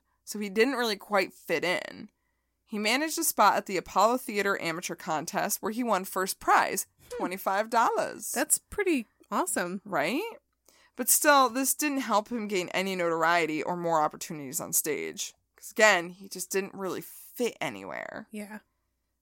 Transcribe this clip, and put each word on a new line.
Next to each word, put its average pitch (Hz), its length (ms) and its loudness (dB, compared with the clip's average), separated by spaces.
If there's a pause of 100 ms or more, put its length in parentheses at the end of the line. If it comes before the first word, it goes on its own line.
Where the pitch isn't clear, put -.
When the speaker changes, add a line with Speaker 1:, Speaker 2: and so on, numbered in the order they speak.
(240)
Speaker 1:
so - 160 -10
he 208 100 -4
didn't 226 260 2
really 233 200 0
quite 196 380 0
fit 151 300 -2
in. 170 460 -2 (560)
He 214 140 -8
managed 269 400 0
a 330 40 -2
spot 208 340 6
at - 80 -2
the 190 120 -4
Apollo 214 420 2
Theater 202 420 0
Amateur 165 340 -4
Contest 165 680 -2
where 226 100 -4
he 240 120 -4
won 190 220 0
first - 340 -4
prize, - 460 4 (260)
Speaker 2:
Hmm. 494 60 -8
Speaker 1:
twenty-five 196 520 -2
dollars. 233 600 0
Speaker 2:
That's - 280 0
pretty 339 480 -2 (240)
awesome. 202 520 -2
Speaker 1:
Right? 190 380 0 (760)
But 247 140 -4
still, 277 400 6
this 262 240 0
didn't 285 280 0
help 214 280 0
him 220 180 -4
gain 185 220 -2
any 190 260 -2
notoriety 165 680 2
or 175 120 -2
more 165 260 2
opportunities 151 580 -4
on 95 140 -6
stage. 82 600 -2 (240)
'Cause - 140 -18
again, 190 380 4
he 190 200 -18
just - 220 -10
didn't 196 240 -2
really 175 260 -6
fit - 580 -6
anywhere. 98 720 -10
Speaker 2:
Yeah. 208 280 -14 (640)